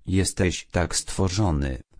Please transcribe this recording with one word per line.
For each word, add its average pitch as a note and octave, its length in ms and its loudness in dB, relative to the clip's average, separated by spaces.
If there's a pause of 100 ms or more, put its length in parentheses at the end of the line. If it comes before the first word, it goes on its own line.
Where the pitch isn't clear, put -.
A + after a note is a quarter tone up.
jesteś F2+ 640 0
tak E2+ 240 0
stworzony, F2 840 0 (180)